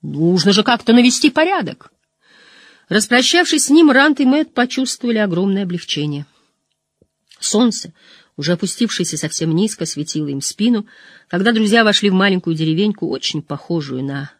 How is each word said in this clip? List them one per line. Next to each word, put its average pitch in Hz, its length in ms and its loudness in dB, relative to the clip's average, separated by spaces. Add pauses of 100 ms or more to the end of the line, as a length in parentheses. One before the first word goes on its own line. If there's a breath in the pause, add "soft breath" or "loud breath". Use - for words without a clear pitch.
Нужно 165 500 2
же 190 100 2
как-то 233 300 0
навести 247 380 4
порядок. 320 640 -2 (960 soft breath)
Распрощавшись 254 760 0
с - 40 -2
ним, 302 200 8
Рант 277 300 4
и 277 60 2
Мэтт 285 260 0
почувствовали 247 680 -2
огромное 196 440 0
облегчение. 151 640 -6 (1120)
Солнце, - 540 -2 (420 soft breath)
уже 151 160 -2
опустившееся 180 640 -4
совсем 160 380 -4
низко, 190 320 -2
светило 151 420 -8
им 139 120 -6
в 139 40 -12
спину, 214 420 -2 (420 loud breath)
когда 190 240 0
друзья 220 320 2
вошли 208 260 2
в 185 40 0
маленькую 185 420 0
деревеньку, 160 520 -2
очень 147 340 -6
похожую 139 640 -6
на 139 360 -8